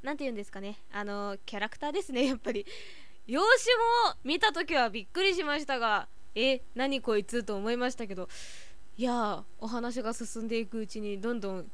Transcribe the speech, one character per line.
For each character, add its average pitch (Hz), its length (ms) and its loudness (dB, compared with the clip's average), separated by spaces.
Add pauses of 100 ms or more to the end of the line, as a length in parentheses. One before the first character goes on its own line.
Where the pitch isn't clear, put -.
な 277 120 -2
ん - 20 -4
て 277 80 -4
言 262 60 0
う - 20 -4
ん 214 40 -4
で 202 60 -4
す - 80 -6
か 196 120 -8
ね。 208 160 -6 (120)
あ 208 140 -4
の、 202 400 -2
キ 208 140 -6
ャ - 20 -2
ラ 214 80 0
ク - 100 -8
タ 294 100 -2
ー 294 40 -2
で 381 80 2
す 311 120 -6
ね、 254 140 4
や 262 80 4
っ 220 40 -4
ぱ - 140 -2
り。 - 140 -2 (600)
容 277 160 2
姿 466 720 6
も - 100 -8
見 302 160 2
た 415 140 6
と 339 100 0
き 330 100 -2
は 247 140 6
び 202 140 -4
っ - 100 -10
く 359 100 0
り 381 120 6
し 339 100 0
ま 294 140 0
し 294 80 -4
た 262 120 0
が、 214 300 2 (260)
「え、 254 280 2 (120)
何 269 260 0
こ 220 180 2
い 196 60 0
つ」 233 200 -2
と 208 120 -2
思 202 140 0
い 240 60 2
ま 247 140 0
し 247 40 -4
た 226 120 -4
け 190 80 -6
ど、 180 140 -4 (680)
い 220 60 -2
や 247 100 2
ー、 208 320 0 (140)
お 226 80 -6
話 240 360 -2
が 226 120 -2
進 226 280 -6
ん 226 60 -4
で 226 100 0
い 226 80 0
く 233 120 -4
う 220 80 -2
ち 214 140 -6
に 202 200 -4
ど 233 140 -2
ん 226 60 -2
ど 196 120 -2
ん 175 220 -6